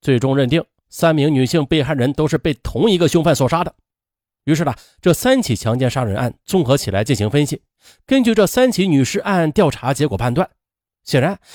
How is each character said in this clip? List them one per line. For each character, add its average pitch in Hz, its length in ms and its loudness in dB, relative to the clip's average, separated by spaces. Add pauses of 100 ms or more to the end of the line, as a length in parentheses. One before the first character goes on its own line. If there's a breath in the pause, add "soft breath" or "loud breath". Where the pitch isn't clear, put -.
最 127 180 0
终 131 180 0
认 131 120 2
定 160 160 0 (240)
三 165 260 0
名 151 180 2
女 131 140 2
性 151 180 -2
被 156 160 0
害 139 140 -2
人 135 180 0
都 156 140 -2
是 151 100 -2
被 151 180 -4
同 196 360 -2
一 180 80 2
个 170 80 2
凶 165 160 2
犯 160 140 2
所 131 120 0
杀 170 140 -2
的。 160 100 -8 (680)
于 143 100 -2
是 165 120 0
呢， 143 100 -2 (260 soft breath)
这 170 140 2
三 262 260 2
起 123 140 -2
强 117 240 -2
奸 127 100 0
杀 127 140 -2
人 101 140 -4
案 - 280 -4
综 180 200 0
合 131 120 2
起 - 140 -6
来 98 140 -2
进 135 100 0
行 104 160 -2
分 147 160 0
析， - 160 -10 (420 soft breath)
根 269 200 2
据 226 100 2
这 202 100 4
三 247 280 2
起 190 160 0
女 139 160 2
尸 - 160 -4
案 170 320 0
调 175 180 2
查 131 240 -4
结 143 140 -2
果 98 100 -4
判 120 160 -4
断， 143 160 -2 (540)
显 127 180 0
然 190 160 -2 (160 loud breath)